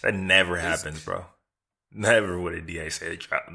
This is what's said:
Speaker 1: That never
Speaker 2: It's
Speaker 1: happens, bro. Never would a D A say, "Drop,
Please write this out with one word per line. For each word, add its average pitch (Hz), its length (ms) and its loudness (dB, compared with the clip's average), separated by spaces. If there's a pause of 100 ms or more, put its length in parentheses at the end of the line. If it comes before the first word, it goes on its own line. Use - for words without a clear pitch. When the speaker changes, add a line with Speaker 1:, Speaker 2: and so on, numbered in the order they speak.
Speaker 1:
That 107 120 0
never 92 420 4
Speaker 2:
It's 85 100 -2
Speaker 1:
happens, 78 380 -4
bro. 90 200 -6 (680)
Never 104 480 2
would 85 140 -4
a 85 60 -6
D 82 180 -10
A 80 120 -6
say, 85 240 -6
"Drop, 80 300 -6 (100)